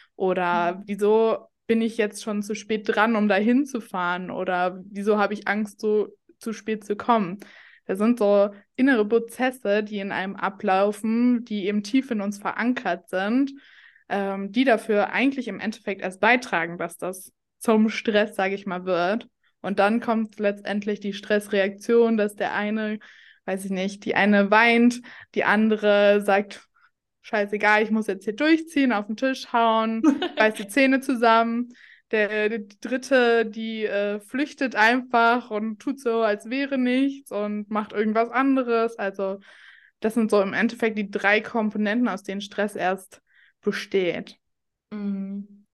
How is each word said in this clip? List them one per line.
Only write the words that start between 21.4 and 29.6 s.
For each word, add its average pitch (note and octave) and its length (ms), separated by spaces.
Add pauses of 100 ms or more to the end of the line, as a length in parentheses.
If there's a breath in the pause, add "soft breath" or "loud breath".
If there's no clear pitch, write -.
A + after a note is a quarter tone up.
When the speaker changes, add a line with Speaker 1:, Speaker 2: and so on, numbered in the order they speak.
Speaker 1:
dass G#3 180
der - 180
eine, G#3+ 460 (460 loud breath)
weiß F#3+ 200
ich F#3+ 60
nicht, F#3+ 340
die - 100
eine G3+ 360
weint, A#3 500 (340 loud breath)
die - 100
andere G#3 760
sagt, G3+ 460 (540 soft breath)
„Scheißegal, G#3 640
ich G#3+ 80
muss A3 160
jetzt F#3+ 180
hier G#3+ 100
durchziehen, D4+ 580
auf G#3 140
den G#3+ 100
Tisch C4 360
hauen, A3+ 500